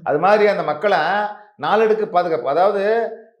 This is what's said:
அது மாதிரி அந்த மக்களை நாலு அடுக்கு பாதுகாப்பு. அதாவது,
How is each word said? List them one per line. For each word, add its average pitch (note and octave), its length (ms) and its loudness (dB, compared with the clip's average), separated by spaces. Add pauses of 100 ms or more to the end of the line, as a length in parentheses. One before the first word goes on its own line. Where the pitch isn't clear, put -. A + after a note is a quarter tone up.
அது C#3+ 160 -2
மாதிரி G#3 280 4
அந்த F#3+ 160 0
மக்களை D#3+ 360 0 (580)
நாலு F3+ 260 0
அடுக்கு G#3+ 260 0
பாதுகாப்பு. E3+ 400 -2
அதாவது, G3+ 640 0 (300)